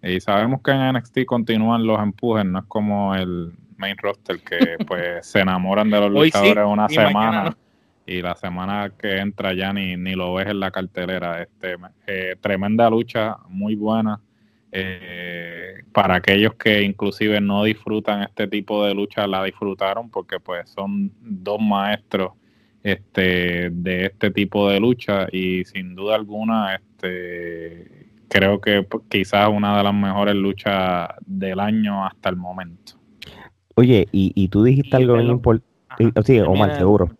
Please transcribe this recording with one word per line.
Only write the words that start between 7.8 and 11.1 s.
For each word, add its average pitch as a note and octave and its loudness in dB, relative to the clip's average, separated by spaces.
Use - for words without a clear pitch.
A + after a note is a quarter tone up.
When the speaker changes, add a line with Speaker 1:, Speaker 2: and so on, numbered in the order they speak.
Speaker 1:
y F2+ -6
la F2 -4
semana G2 -6
que G2 -4
entra G2 -4
ya F#2+ -2
ni, F#2 -4
ni F#2 -6
lo F2+ -4
ves F#2+ -2
en G2+ -4
la F#2+ -2
cartelera. F2+ -6